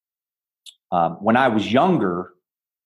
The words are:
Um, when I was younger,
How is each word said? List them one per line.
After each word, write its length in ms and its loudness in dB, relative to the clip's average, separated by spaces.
Um, 300 0
when 160 2
I 120 4
was 220 -2
younger, 640 0